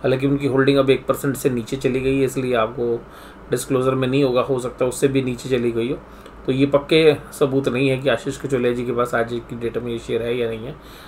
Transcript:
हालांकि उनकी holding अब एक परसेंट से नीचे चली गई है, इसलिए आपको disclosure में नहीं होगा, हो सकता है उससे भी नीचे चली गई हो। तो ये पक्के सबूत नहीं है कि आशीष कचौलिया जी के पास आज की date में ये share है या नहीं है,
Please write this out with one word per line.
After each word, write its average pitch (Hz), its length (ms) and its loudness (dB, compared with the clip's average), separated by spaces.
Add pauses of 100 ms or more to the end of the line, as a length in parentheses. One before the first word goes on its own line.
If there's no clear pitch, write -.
हालांकि 131 240 2
उनकी 139 200 0
holding 135 300 4
अब 135 120 4
एक 127 160 4
परसेंट 135 300 -2
से 139 140 0
नीचे 123 280 -4
चली 135 220 0
गई 135 180 0
है, 135 80 2
इसलिए 127 300 -2
आपको 120 400 0 (560)
disclosure 131 440 0
में 131 120 0
नहीं 139 160 2
होगा, 127 180 2
हो 127 180 0
सकता 120 260 -2
है 127 40 2
उससे 139 180 0
भी 135 140 4
नीचे 127 280 -6
चली 120 220 2
गई 117 200 -2
हो। 175 60 -4 (480)
तो 139 60 0
ये 127 140 4
पक्के 147 500 4 (180)
सबूत 135 340 0
नहीं 127 220 0
है 131 80 0
कि 135 120 0
आशीष 127 320 -2
कचौलिया 123 320 0
जी 123 120 -4
के 123 60 -4
पास 120 240 -2
आज 117 160 0 (180)
की 120 60 -10
date 113 220 -4
में 120 140 -6
ये 117 80 -4
share 117 220 -4
है 120 160 -2
या 117 120 -2
नहीं 113 160 -8
है, 143 100 -12 (320)